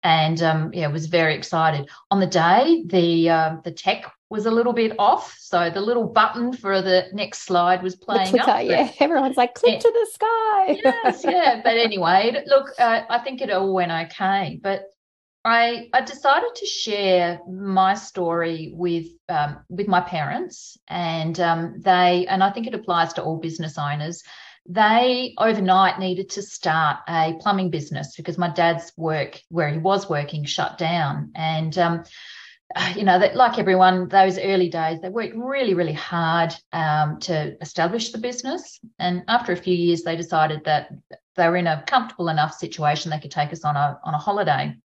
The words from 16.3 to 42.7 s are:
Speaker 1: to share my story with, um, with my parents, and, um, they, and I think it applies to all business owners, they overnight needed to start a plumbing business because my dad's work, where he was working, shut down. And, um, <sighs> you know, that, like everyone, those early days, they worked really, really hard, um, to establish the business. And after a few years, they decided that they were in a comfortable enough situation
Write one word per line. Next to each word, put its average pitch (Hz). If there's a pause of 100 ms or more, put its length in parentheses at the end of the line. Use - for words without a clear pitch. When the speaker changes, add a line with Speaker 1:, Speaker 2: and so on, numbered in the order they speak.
Speaker 1:
to 403
share 185
my 190
story 170
with, 170 (200)
um, 147 (100)
with 196
my 185
parents, 185 (100)
and, 165
um, 165
they, 180
and 190
I 196
think 226
it -
applies 170
to -
all 160
business 160
owners, 151 (480)
they 240
overnight 190
needed 185
to 202
start 156 (100)
a 165
plumbing 190
business 147
because 170
my 175
dad's 170
work, 156
where 165
he 156
was 190
working, 147
shut -
down. 151
And, 160
um, 170 (720)
<sighs> 185
you 214
know, 185
that, 190
like 240
everyone, 185
those 190
early 190
days, 165
they 180
worked 214
really, 247
really 170
hard, 165 (180)
um, 151
to 151
establish 175
the 220
business. 247 (200)
And 180
after -
a 175
few 180
years, 170
they 165
decided 156
that 151 (440)
they 170
were 170
in 175
a 156
comfortable 226
enough 156
situation 151